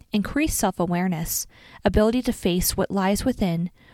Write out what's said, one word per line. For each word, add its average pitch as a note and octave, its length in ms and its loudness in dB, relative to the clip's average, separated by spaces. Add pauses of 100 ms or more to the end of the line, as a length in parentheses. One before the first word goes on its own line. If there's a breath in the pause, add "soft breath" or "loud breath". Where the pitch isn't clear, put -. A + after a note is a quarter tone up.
(120)
increased C#4+ 460 0
self-awareness, F3 880 -2 (380 loud breath)
ability A3 400 4
to - 100 0
face F3+ 420 0
what - 140 -2
lies G3 360 0
within, F3+ 440 0 (240 soft breath)